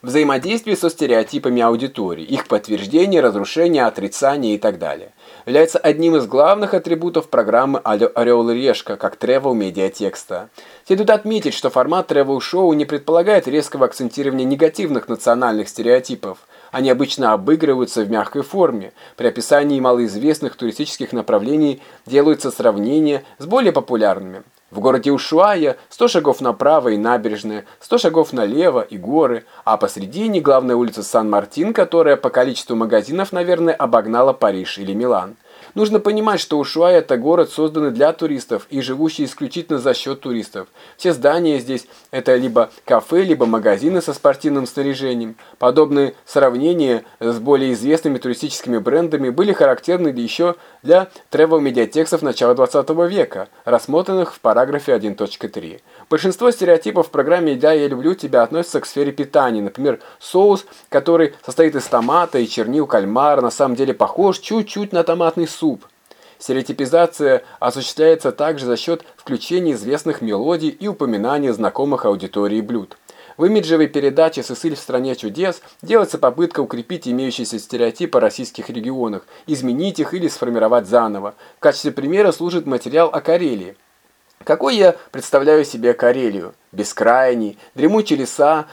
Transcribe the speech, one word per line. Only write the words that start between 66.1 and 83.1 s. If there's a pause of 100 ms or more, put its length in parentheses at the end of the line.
Стереотипизация (160)
осуществляется
также
за
счёт (120)
включения
известных
мелодий
и
упоминания
знакомых
аудитории
блюд. (400)
В
имиджевой
передаче
«Сесиль
в
стране
чудес» (200)
делается
попытка
укрепить
имеющиеся
стереотипы
о
российских
регионах, (220)
изменить
их
или
сформировать
заново. (220)
В
качестве
примера
служит
материал